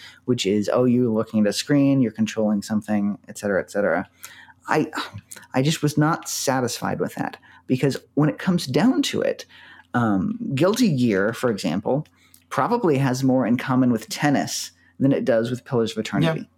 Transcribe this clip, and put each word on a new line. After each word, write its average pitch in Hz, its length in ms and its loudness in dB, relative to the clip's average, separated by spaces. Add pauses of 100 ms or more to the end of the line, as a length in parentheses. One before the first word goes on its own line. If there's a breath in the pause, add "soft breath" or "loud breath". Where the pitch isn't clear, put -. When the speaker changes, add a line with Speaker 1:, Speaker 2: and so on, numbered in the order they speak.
(240 loud breath)
Speaker 1:
which 123 220 -2
is, 101 260 2
"Oh, 127 140 4
you're 123 260 2
looking 110 300 0
at 104 60 4
a 101 60 0
screen, 139 480 2
you're 110 120 2
controlling 107 480 0
something, 104 560 -2 (100)
et - 100 -16
cetera, 101 240 0
et - 100 -16
cetera" 95 380 0 (600 loud breath)
I, 151 200 0 (640 loud breath)
I 131 100 0
just 156 180 0
was 147 160 0
not 151 320 0
satisfied - 720 -4
with - 160 -4
that, - 220 -8 (280 loud breath)
because 127 320 0 (160)
when 147 160 2
it - 80 -4
comes 175 300 0
down 214 360 2
to - 160 -2
it, - 260 -2 (500 loud breath)
um, 107 420 0 (160)
Guilty 190 420 2
Gear, 110 380 2
for 123 160 -2
example, 101 560 -2 (440 soft breath)
probably 165 500 2
has 131 240 0
more 127 240 2
in 120 100 2
common 127 340 2
with 113 180 -2
tennis - 600 -2 (280 soft breath)
than 135 120 2
it 113 140 0
does 117 240 2
with 127 160 -6
Pillars 113 280 0
of - 40 -8
Eternity. 151 440 -2
Speaker 2:
Yeah, - 40 -14 (120)